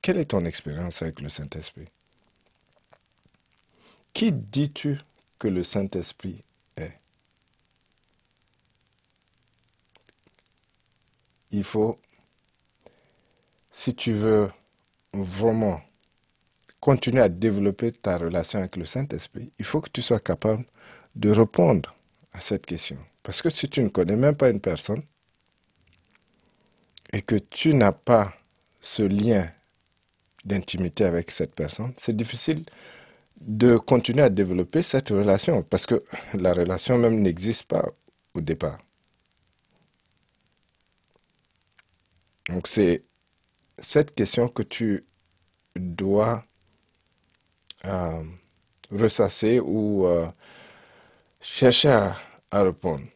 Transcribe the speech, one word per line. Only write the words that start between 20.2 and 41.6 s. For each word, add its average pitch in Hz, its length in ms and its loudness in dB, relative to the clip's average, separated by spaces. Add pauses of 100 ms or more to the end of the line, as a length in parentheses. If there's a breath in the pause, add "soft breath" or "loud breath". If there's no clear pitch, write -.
de 104 160 2
répondre 113 640 4 (380)
à - 80 -16
cette - 260 -6
question. 78 320 -8 (240)
Parce - 180 -6
que 170 100 0
si - 180 -6
tu - 140 0
ne 107 60 2
connais 95 280 0
même 143 180 4
pas 135 160 4
une 101 100 -2
personne 101 420 -4 (2000)
et 101 100 -4
que - 140 0
tu - 360 0
n'as 110 200 6
pas 107 420 2 (460)
ce - 220 -4
lien 101 460 2 (960)
d'intimité 92 600 -2
avec 85 260 0
cette - 240 -6
personne, 107 440 -8
c'est 113 180 -4
difficile 135 480 -4 (720 loud breath)
de 113 400 4
continuer 123 460 2
à 127 80 6
développer 92 520 0
cette - 280 -2
relation 101 520 2
parce - 240 -2
que - 160 0 (320 loud breath)
la 92 180 0
relation 90 460 0
même 113 220 4
n'existe 95 440 0
pas - 200 -2 (500)
au 85 60 -6
départ. 78 380 -6 (3750)